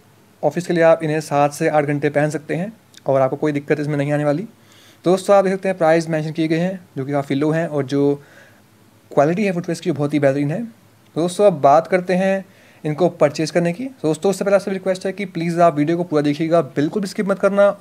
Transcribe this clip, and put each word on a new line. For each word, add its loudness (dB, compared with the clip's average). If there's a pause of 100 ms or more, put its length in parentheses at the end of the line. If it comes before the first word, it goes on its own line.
(440)
ऑफिस -2
के 0
लिए 2
आप 6
इन्हें -2
सात 0
से 0
आठ 2
घंटे 0
पहन 0
सकते -6
हैं -6 (340)
और 2
आपको 0
कोई -2
दिक्कत -2
इसमें -4
नहीं -2
आने 0
वाली। -2 (580)
दोस्तों, 2
आप 6
देख 0
सकते -4
हैं -4
प्राइस 2
मेंशन -4
किए -2
गए 0
हैं -4 (180)
जो -6
कि -8
काफ़ी -2
लो 0
हैं -2
और -4
जो 2 (1000)
क्वालिटी 2
है 0
फुटवियर्स -6
की -4
बहुत -2
ही 2
बेहतरीन 0
है। -6 (520)
दोस्तों, 2
अब 2
बात 6
करते 0
हैं 0 (380)
इनको 0
परचेज़ 0
करने 0
की। -8 (160)
दोस्तों, -2
उससे -4
पहले 2
आपसे 0
रिक्वेस्ट -4
है -4
कि -8
प्लीज़ -4
आप 4
वीडियो 0
को -2
पूरा -2
देखिएगा, 0
बिल्कुल -4
भी -6
स्किप -6
मत -2
करना 2 (140)